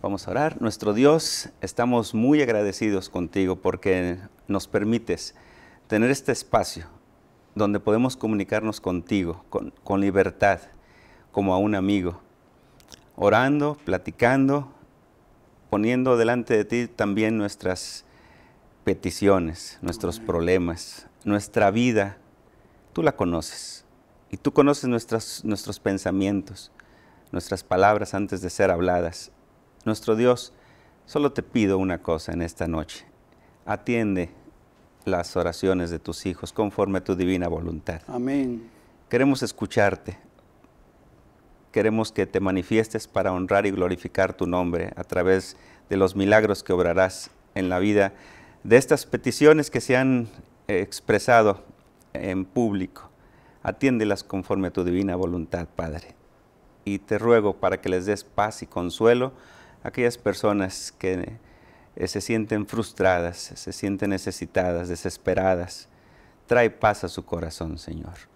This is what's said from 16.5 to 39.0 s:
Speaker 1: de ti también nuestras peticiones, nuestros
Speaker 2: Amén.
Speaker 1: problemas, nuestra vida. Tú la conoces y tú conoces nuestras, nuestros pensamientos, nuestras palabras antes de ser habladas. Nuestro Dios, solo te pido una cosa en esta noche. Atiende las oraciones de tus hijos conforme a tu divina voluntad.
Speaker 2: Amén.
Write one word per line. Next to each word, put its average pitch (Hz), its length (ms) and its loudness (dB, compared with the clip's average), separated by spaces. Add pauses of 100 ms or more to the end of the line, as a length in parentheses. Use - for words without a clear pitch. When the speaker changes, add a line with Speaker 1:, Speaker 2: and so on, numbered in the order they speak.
Speaker 1:
de 104 80 2
ti 117 220 -2
también 107 500 0
nuestras 98 680 -6 (760)
peticiones, 92 1000 0
nuestros 87 360 -4
Speaker 2:
Amén. - 100 -12
Speaker 1:
problemas, 85 800 -2 (180)
nuestra 104 460 2
vida. 107 460 2 (760)
Tú 160 100 -2
la 147 120 2
conoces - 720 -6 (440)
y - 80 -10
tú - 160 -4
conoces 139 360 4
nuestras, 117 540 -4
nuestros 107 360 -6
pensamientos, 95 920 -4 (600)
nuestras 90 320 -6
palabras 101 500 2
antes 95 280 -4
de 90 80 -6
ser 95 220 2
habladas. 87 600 -2 (540)
Nuestro 110 300 0
Dios, 123 380 2 (520)
solo 143 280 0
te - 100 -4
pido 98 340 2
una 92 240 -2
cosa 82 300 -4
en 85 100 -4
esta 85 260 -6
noche. 80 380 -6 (600)
Atiende 104 640 -2 (760)
las 90 320 -2
oraciones 87 520 0
de 85 100 -6
tus - 260 -10
hijos - 260 -8
conforme 98 480 -2
a 87 40 -10
tu 95 120 -2
divina 90 320 0
voluntad. 85 600 -6
Speaker 2:
Amén. 127 600 -4 (380)